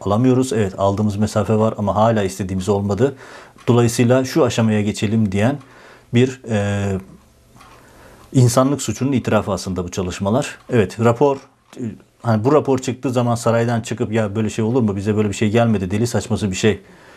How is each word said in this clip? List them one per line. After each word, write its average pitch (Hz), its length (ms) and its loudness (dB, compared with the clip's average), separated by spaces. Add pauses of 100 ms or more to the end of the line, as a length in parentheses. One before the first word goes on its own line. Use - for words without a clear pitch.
alamıyoruz. 127 520 2
Evet, 101 240 0
aldığımız 101 380 0
mesafe 107 400 0
var 110 220 2
ama 101 180 -2
hala 110 280 2
istediğimiz 95 460 -4
olmadı. 101 460 0 (520)
Dolayısıyla 120 580 2
şu 143 180 0
aşamaya 110 380 2
geçelim 107 500 -2
diyen 110 260 0 (560)
bir, 127 360 2
e, 101 360 -2 (1500)
insanlık 131 480 2
suçunun 127 300 -4
itirafı 110 400 0
aslında 92 320 -4
bu 90 80 -10
çalışmalar. 101 680 -4 (120)
Evet, 110 300 0
rapor, 120 380 4 (840)
hani 110 200 0
bu 135 100 2
rapor 135 260 2
çıktığı 131 300 -4
zaman 120 260 0
saraydan 117 460 0
çıkıp 110 320 -4
"Ya 107 220 -2
böyle 110 140 0
şey 110 160 -2
olur 123 160 2
mu, 104 140 0
bize 101 220 -2
böyle 107 120 0
bir 98 60 -6
şey 110 140 0
gelmedi, 104 420 2
deli 107 160 0
saçması 104 440 -2
bir 92 40 -4
şey." 98 260 0 (360)